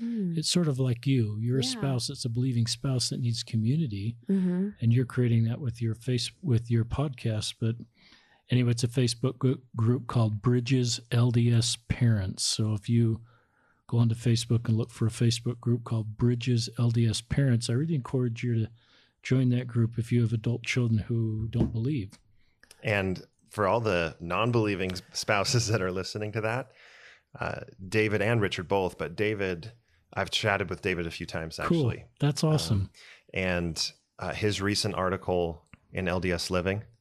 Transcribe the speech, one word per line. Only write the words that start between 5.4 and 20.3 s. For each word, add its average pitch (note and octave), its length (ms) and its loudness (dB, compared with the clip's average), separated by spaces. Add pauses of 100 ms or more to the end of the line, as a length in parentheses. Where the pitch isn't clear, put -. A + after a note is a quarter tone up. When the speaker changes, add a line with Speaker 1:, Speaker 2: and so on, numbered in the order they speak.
Speaker 2:
that A2+ 140 -2
with B2 220 -6
your A2+ 140 -2
face-, B2 360 -2 (120)
with A#2 280 0
your A2+ 140 2
podcast. A#2 720 -4
But A2+ 180 0 (720)
anyway, B2 220 4
it's A#2 120 0
a A#2 40 -2
Facebook B2 500 0
gr-, C3 140 2 (220)
group A#2+ 320 2
called G#2+ 360 0
Bridges B2 580 2 (100)
L A#2+ 200 4
D A#2+ 200 4
S A#2 260 2 (120)
Parents. G#2+ 540 2
So G#2+ 320 0
if G2+ 120 -6
you A#2 360 2 (640)
go A#2 100 -4
onto A#2 180 4
Facebook A#2 540 0
and A2+ 80 2
look A2+ 140 -2
for - 160 -2
a A2 40 2
Facebook A#2 500 0
group A#2+ 240 0
called A2 340 -4
Bridges A#2+ 580 2
L A#2+ 140 2
D A#2 160 4
S G#2+ 160 -2
Parents, A#2+ 480 0
I - 20 0
really D#3 220 0
encourage B2 480 -2
you A#2+ 120 -2
to A2 160 0 (520)
join C3 260 4
that B2 180 2
group A#2 320 0
if A#2 140 -2
you A#2+ 80 4
have A#2 140 2